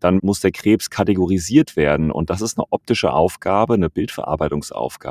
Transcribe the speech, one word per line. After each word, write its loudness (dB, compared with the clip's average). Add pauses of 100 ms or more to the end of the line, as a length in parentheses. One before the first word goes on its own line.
Dann 4
muss 0
der 2
Krebs 0
kategorisiert 2
werden 2
und -2
das -4
ist -4
eine -2
optische 0
Aufgabe, 0
eine 2
Bildverarbeitungsaufgabe, -4 (280)